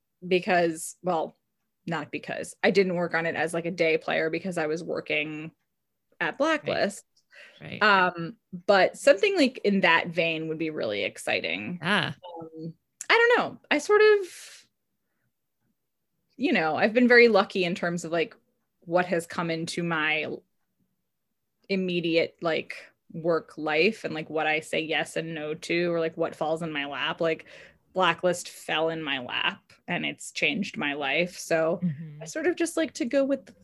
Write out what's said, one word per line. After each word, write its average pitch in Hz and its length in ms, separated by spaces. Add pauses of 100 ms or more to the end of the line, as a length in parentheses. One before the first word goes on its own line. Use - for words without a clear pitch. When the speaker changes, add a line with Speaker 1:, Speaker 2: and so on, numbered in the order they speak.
(260)
Speaker 1:
because, 175 760
well, 175 340 (500)
not 156 240
because, - 520
I 202 80
didn't 185 240
work 170 200
on 165 120
it 165 100
as, 165 160
like, 165 140
a 170 40
day 165 280
player 160 320
because 170 280
I 156 80
was 160 160
working 156 680 (680)
at 156 180
Blacklist. 202 680
Speaker 2:
Right. - 20 (540)
Right. - 220
Speaker 1:
Um, 180 540 (300)
but 190 300
something, 392 400
like, 277 280
in 202 160
that 165 280
vein 160 400
would 160 100
be 160 120
really 107 340
exciting. 101 800
Speaker 2:
Ah. 170 320 (260)
Speaker 1:
Um, 160 340 (340)
I - 60
don't 466 240
know. - 200 (120)
I 294 80
sort 415 220
of, 415 260 (2000)
you 302 160
know, 160 240
I've 202 180
been 247 140
very 240 200
lucky 196 360
in 175 100
terms 175 300
of, 160 80
like, 160 220 (460)
what 175 260
has 175 200
come 170 240
into 165 320
my 156 460 (1400)
immediate, 175 720
like, - 360 (360)
work 160 460
life 156 460
and, 156 100
like, 156 160
what 151 160
I 156 140
say 160 200
yes 156 360
and 165 180
no 151 200
to, 170 380
or, 170 80
like, 165 160
what 165 200
falls 160 260
in 160 100
my 143 140
lap. 143 340
Like, 160 260 (460)
Blacklist 175 560
fell 160 400
in 160 140
my 139 160
lap 123 420 (260)
and 156 200
it's - 260
changed 160 460
my 147 160
life. 151 420
So 160 460
Speaker 2:
Mm-hmm. 156 400
Speaker 1:
I - 20
sort 311 220
of 349 100
just 330 200
like 320 180
to - 100
go 269 200
with 269 220
the - 180